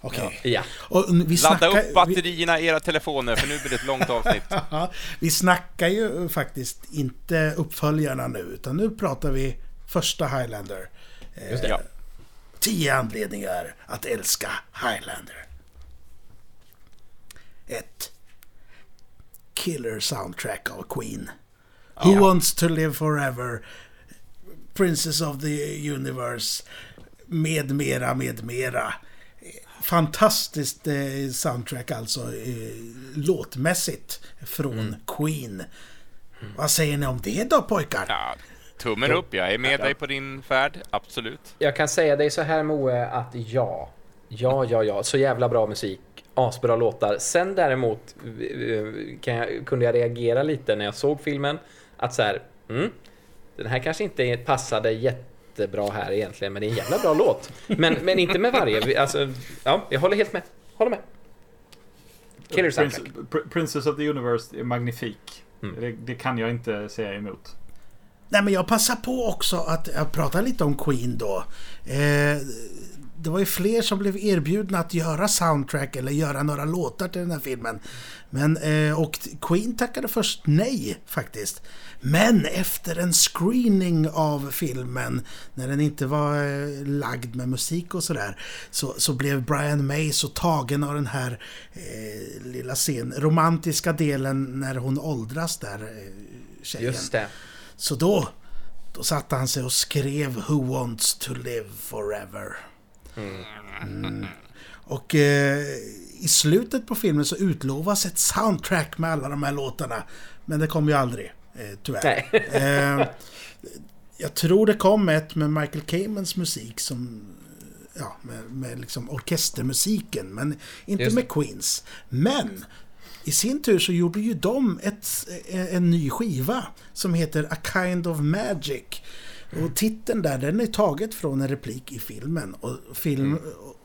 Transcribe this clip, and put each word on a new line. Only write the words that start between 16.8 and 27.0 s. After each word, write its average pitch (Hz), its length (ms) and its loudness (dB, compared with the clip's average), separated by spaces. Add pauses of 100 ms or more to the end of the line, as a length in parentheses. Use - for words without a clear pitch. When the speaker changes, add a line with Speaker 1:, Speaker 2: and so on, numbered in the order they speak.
Speaker 1:
Ett. - 440 -10 (1400)
Killer 180 460 -6
soundtrack 101 720 -6
av - 180 -12
Queen. - 400 -6 (720)
Who 190 100 10
Speaker 3:
Ja. 196 60 10
Speaker 1:
Wants 190 360 8
to 170 120 2
Live 156 260 2
Forever, 131 720 -2 (1080)
Princess 165 480 2
of 143 200 -4
the 147 500 -2
Universe, 127 720 -4 (640)